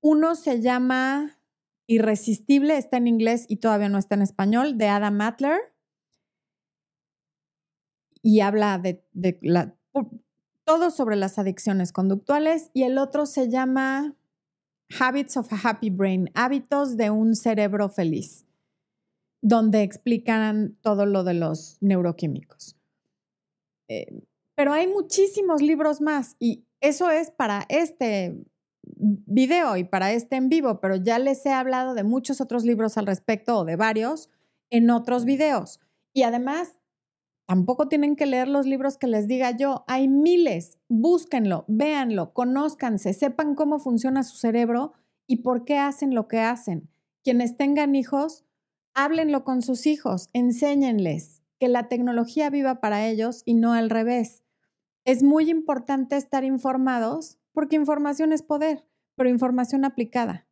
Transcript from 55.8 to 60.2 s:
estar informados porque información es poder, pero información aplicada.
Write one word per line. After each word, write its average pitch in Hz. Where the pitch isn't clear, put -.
estar 277
informados 262
porque 311
información 294
es 311
poder, 302
pero 254
información 247
aplicada. 240